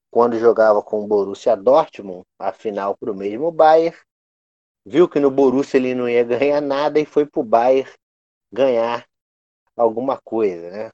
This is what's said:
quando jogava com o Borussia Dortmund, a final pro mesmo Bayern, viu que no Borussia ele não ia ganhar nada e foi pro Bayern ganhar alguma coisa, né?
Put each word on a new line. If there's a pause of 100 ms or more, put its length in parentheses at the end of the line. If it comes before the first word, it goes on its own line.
(100)
quando
jogava
com
o
Borussia
Dortmund, (140)
a
final
pro
mesmo
Bayern, (880)
viu
que
no
Borussia
ele
não
ia
ganhar
nada
e
foi
pro
Bayern (600)
ganhar (680)
alguma
coisa,
né?